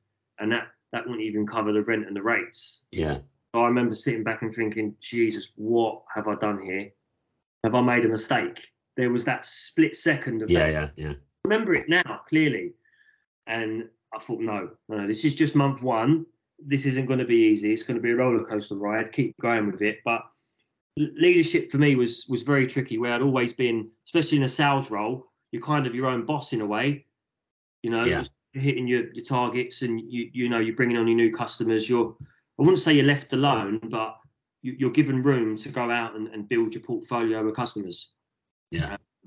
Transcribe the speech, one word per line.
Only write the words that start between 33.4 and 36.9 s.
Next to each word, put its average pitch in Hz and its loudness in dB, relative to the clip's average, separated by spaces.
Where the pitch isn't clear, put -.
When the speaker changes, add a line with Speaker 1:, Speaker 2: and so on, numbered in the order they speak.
Speaker 1:
but 110 -6
you, 127 -8
you're 131 2
given 135 2
room 120 2
to - -12
go 120 -2
out 113 -2
and, 107 -8
and 104 -10
build 113 0
your 110 -10
portfolio 113 -2